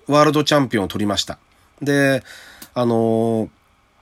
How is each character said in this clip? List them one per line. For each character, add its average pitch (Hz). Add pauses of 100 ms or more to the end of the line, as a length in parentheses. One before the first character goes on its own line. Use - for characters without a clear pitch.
ワ 147
ー 151
ル 156
ド 147
チ 151
ャ 143
ン 131
ピ 113
オ 98
ン -
を 90
取 95
り 104
ま 101
し -
た。 - (420)
で、 139 (520)
あ 123
の 113
ー、 - (540)